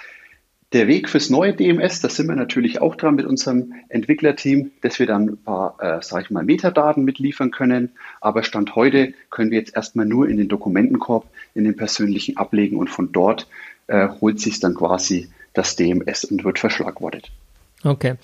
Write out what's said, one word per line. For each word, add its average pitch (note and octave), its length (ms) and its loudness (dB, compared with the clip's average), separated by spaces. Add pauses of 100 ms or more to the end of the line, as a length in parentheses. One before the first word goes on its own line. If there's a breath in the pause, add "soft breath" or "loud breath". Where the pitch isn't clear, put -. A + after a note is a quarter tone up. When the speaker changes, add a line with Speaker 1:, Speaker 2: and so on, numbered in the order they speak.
(720 loud breath)
Speaker 1:
Der A2+ 160 4
Weg E3+ 220 2
fürs - 200 0
neue F3+ 240 4
D F#3 160 2
M E3+ 100 4
S, - 200 -2
da B2 100 -2
sind D#3 180 -2
wir D#3 80 -2
natürlich A#2+ 460 -2
auch D#3+ 140 2
dran D#3 180 2
mit C3+ 140 0
unserem B2+ 460 -2 (160 loud breath)
Entwicklerteam, C#3 800 0 (100)
dass - 160 -2
wir B2+ 80 2
dann G#2+ 220 2
ein G#2 100 -6
paar, F#2+ 420 -4
äh, E2 220 -2
sag F#2 220 -6
ich - 80 -16
mal, - 120 -2
Metadaten D3+ 600 2
mitliefern C3+ 480 -2
können. B2 400 0 (300 loud breath)
Aber G#2+ 200 2
Stand G#2 340 -4
heute C3 380 4 (160 loud breath)
können A2 220 -2
wir A2+ 80 2
jetzt - 160 -4
erstmal A2 320 -2
nur B2+ 200 2
in A2+ 100 0
den G2+ 100 2
Dokumentenkorb, G#2 800 0 (260 loud breath)
in G#2+ 120 0
den G#2+ 100 2
persönlichen G#2 600 -2
ablegen G#2 400 0
und - 120 -2
von F2+ 220 -4
dort, F#2+ 360 2 (380 loud breath)
äh, G2 220 2 (140)
holt G#2+ 180 2
sich's - 220 -4
dann F2+ 120 2
quasi F2+ 560 -2 (240 soft breath)
das - 220 -2
D F2 160 2
M F2+ 100 2
S - 240 -6
und F#2+ 180 -4
wird F#2 140 -2
verschlagwortet. - 720 -6 (540)
Speaker 2:
Okay. C3+ 400 0